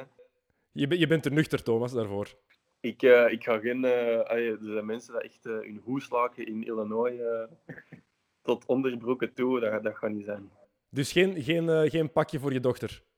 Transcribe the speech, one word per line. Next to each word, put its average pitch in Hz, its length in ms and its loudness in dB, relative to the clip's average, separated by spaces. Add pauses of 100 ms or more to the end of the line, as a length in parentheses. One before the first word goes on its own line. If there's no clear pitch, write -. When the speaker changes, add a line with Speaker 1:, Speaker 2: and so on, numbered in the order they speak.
(720)
Speaker 1:
Je 139 160 -2
be-, 175 120 0
je 160 80 4
bent 160 160 2
te 143 60 -2
nuchter, 147 340 2
Thomas, 120 300 0
daarvoor. 104 400 -4 (460)
Speaker 2:
Ik, 113 240 -4
eh, 120 280 10
ik 113 120 -4
ga 113 160 0
geen, 123 260 -2
eh, 120 340 2
allee, 117 320 0
er 107 100 -4
zijn 107 240 -4
mensen 117 280 -6
die 113 80 -4
echt, - 240 -14
eh, 117 80 -6
hun 107 300 -10
hoes 131 260 -6
laken 120 360 0
in 110 200 -6
Illinois, 113 540 -2
eh, 117 560 -6
<laughs> - 640 -20
tot 120 240 -2
onderbroeken 123 680 -2
toe, 127 260 0
dat, 107 240 -2
dat 107 120 -4
gaat 110 160 -6
niet 104 140 -8
zijn. 98 240 -12 (400)
Speaker 1:
Dus 139 220 -4
geen, 180 300 2
geen, 165 280 0
eh, 156 200 4
geen 156 220 0
pakje 151 280 0
voor 139 140 -2
je 131 60 0
dochter? 120 440 -2 (140)